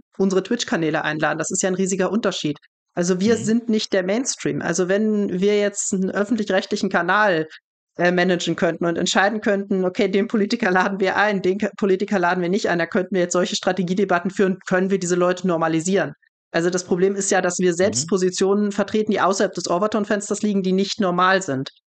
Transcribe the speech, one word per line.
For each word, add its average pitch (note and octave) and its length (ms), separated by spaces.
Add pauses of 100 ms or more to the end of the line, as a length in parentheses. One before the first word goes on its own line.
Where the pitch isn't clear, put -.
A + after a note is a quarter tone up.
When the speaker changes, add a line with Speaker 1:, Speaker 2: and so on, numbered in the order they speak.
(180)
Speaker 1:
unsere F#3+ 240
Twitch-Kanäle E3 640
einladen. D3+ 340
Das D#3 120
ist F3+ 120
ja F#3+ 80
ein F#3 40
riesiger F#3 360
Unterschied. F#3 480 (360)
Also F3+ 260
wir A3 160
Speaker 2:
Mhm. - 20
Speaker 1:
sind A3+ 300
nicht G#3+ 240
der F#3+ 100
Mainstream. F#3 580
Also F3 280
wenn G3+ 520
wir G#3 180
jetzt G3+ 360
einen F#3 160
öffentlich-rechtlichen G3+ 800
Kanal, F#3 560 (520)
äh, F3 120
managen F3 460
könnten E3+ 300
und E3+ 100
entscheiden G3+ 440
könnten, G3 440
„Okay, F#3+ 240
den G3 200
Politiker G#3+ 420
laden F#3+ 300
wir F#3 160
ein, G3+ 260
den F#3 160
K-, G#3 180
Politiker G3 420
laden F3 240
wir E3+ 60
nicht F#3+ 200
ein“, F3 100
da E3 80
könnten F#3+ 280
wir F3+ 80
jetzt F3 120
solche F3+ 220
Strategiedebatten F#3 760
führen, F#3+ 360
können F#3 240
wir G3 80
diese F3+ 180
Leute F3+ 300
normalisieren. E3 640 (400)
Also E3+ 180
das F3+ 140
Problem F#3+ 320
ist G3 140
ja, F#3+ 100
dass F3+ 180
wir F3+ 160
selbst F3 320
Speaker 2:
Mhm. - 20
Speaker 1:
Positionen G3 640
vertreten, G#3+ 400
die F#3+ 80
außerhalb F#3+ 340
des - 160
Overton-Fensters G#3 720
liegen, G3+ 200
die F#3 100
nicht G3 280
normal F#3 420
sind. C3+ 280 (220)